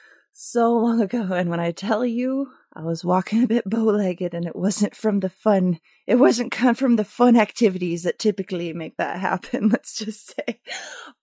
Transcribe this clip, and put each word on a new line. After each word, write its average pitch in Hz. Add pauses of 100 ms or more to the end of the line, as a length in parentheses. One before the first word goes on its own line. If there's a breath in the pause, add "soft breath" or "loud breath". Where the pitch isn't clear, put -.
(320 loud breath)
so 233
long 233
ago, 202
and 180
when 170
I 170
tell 208
you, 254 (220 loud breath)
I 160
was 165
walking 185
a -
bit 214
bow-legged, 202
and 170
it 165
wasn't 196
from 202
the 185
fun, 185 (300 soft breath)
it 214
wasn't 240
come 233
from 240
the 214
fun 240
activities 185
that 175
typically 185
make 165
that 175
happen, 185
<laughs> 190
let's -
just -
say. - (640 loud breath)